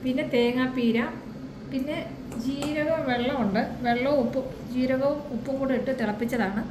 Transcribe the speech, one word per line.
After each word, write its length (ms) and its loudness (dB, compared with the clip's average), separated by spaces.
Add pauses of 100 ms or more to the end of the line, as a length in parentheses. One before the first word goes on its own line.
പിന്നെ 200 0 (120)
തേങ്ങാപ്പീര, 640 2 (720)
പിന്നെ 260 -2 (460)
ജീരകവും 680 0
വെള്ളമുണ്ട്. 520 2 (240)
വെള്ളവും 380 4
ഉപ്പും, 220 0 (260)
ജീരകവും 480 2 (160)
ഉപ്പും 240 -2
കൂടെ 200 2
ഇട്ട് 200 0
തിളപ്പിച്ചതാണ്. 720 0